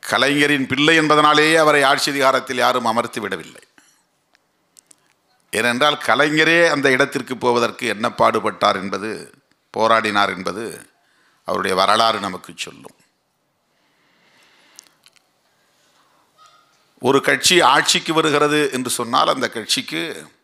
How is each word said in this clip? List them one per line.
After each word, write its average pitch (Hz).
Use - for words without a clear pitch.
கலைஞரின் 143
பிள்ளை 147
என்பதனாலேயே 151
அவரை 147
ஆட்சி 139
அதிகாரத்தில் 131
யாரும் 123
அமர்த்தி 117
விடவில்லை. 87
ஏனென்றால் 123
கலைஞரே 156
அந்த 139
இடத்திற்கு 131
போவதற்கு 120
என்ன 107
பாடுபட்டார் 107
என்பது, 98
போராடினார் 107
என்பது 92
அவருடைய 92
வரலாறு 107
நமக்கு 92
சொல்லும். -
ஒரு 135
கட்சி 139
ஆட்சிக்கு 160
வருகிறது 151
என்று 127
சொன்னால் 143
அந்த 123
கட்சிக்கு 117